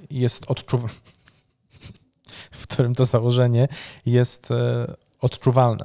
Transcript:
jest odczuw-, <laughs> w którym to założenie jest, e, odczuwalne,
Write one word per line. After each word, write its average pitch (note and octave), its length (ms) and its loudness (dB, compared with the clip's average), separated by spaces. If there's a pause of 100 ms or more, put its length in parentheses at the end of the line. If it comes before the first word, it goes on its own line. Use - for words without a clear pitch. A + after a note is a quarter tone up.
(100)
jest B2 360 -2
odczuw-, A#2+ 420 -4
<laughs> - 1600 -20
w - 160 -20
którym B2 280 0
to C3 100 2
założenie B2 640 2 (380)
jest, A#2+ 440 0
e, A#2+ 440 -2 (260)
odczuwalne, B2 640 2